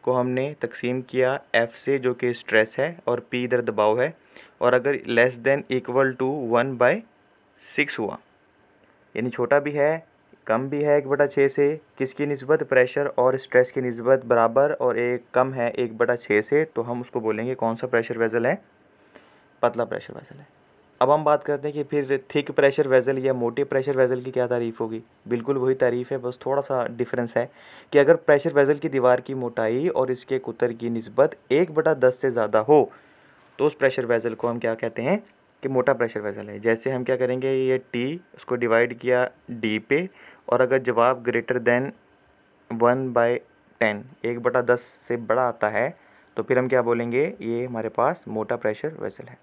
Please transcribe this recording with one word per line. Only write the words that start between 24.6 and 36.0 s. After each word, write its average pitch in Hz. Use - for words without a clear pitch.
होगी। 110
बिल्कुल 120
वही 131
तारीफ़ 123
है, 135
बस 123
थोड़ा 139
सा 127
डिफरेंस 120
है 120
कि 143
अगर 143
प्रेशर 143
वेसल 143
की 151
दीवार 123
की 135
मोटाई 120
और 131
इसके 127
कुतर 120
की 117
निस्बत 117
एक 160
बटा 156
दस 127
से 135
ज़्यादा 110
हो 143
तो 143
उस 147
प्रेशर 131
वेसल 117
को 117
हम 120
क्या 113
कहते 113
हैं 180
कि 131
मोटा 131
प्रेशर 117